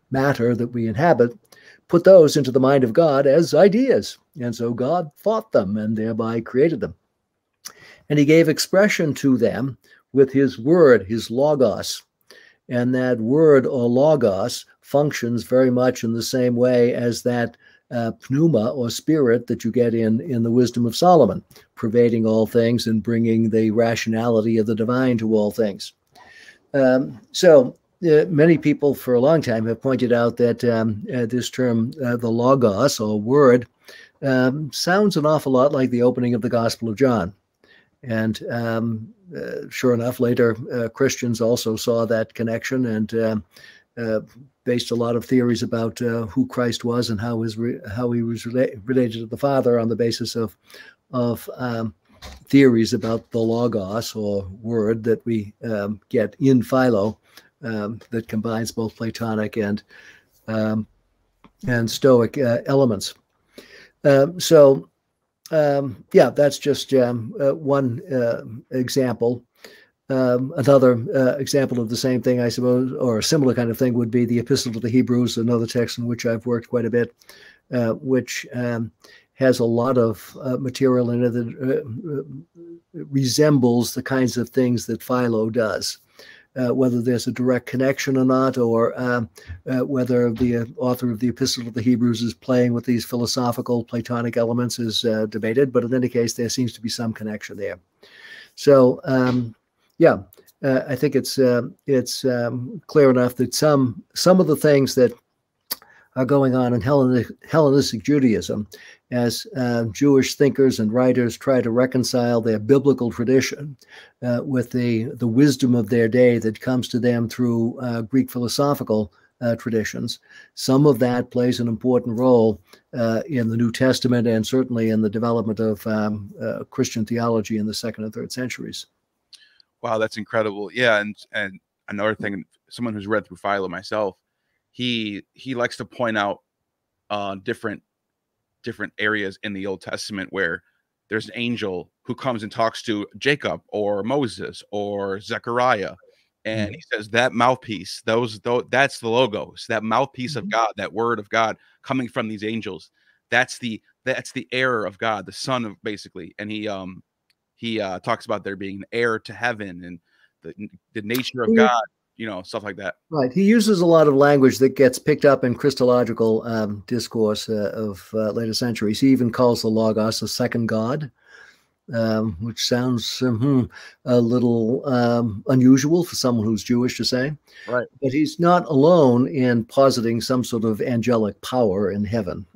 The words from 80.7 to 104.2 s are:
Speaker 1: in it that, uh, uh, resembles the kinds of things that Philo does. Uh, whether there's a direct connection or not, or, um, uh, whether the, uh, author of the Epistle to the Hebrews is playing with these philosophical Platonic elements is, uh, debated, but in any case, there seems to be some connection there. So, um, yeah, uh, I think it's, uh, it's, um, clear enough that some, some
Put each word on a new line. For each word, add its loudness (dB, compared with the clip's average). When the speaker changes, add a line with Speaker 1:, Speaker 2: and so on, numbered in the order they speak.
Speaker 1:
in 0
it 2
that, -4
uh, -8
uh, -12
resembles 2
the -8
kinds -2
of -4
things -2
that -6
Philo -2
does. -4
Uh, -2
whether 0
there's -2
a -2
direct -2
connection -2
or 2
not, 0
or, 0
um, -2
uh, -2
whether 0
the, -2
uh, -4
author -2
of -4
the 0
Epistle -4
to -10
the -6
Hebrews 2
is -4
playing 0
with -4
these -2
philosophical -4
Platonic -6
elements -2
is, -4
uh, 0
debated, -2
but 2
in -4
any 0
case, -2
there -4
seems -4
to -18
be -6
some -6
connection -10
there. -8
So, 6
um, 0
yeah, 4
uh, 2
I -4
think 0
it's, -2
uh, 4
it's, -2
um, -4
clear 6
enough 2
that -4
some, 2
some 4